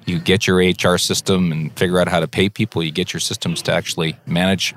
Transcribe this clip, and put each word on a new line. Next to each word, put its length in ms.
you 140
get 280
your 140
H 240
R 120
system 540
and 260
figure 220
out 80
how 120
to 80
pay 220
people, 340
you 80
get 220
your 60
systems 440
to 100
actually 520
manage 520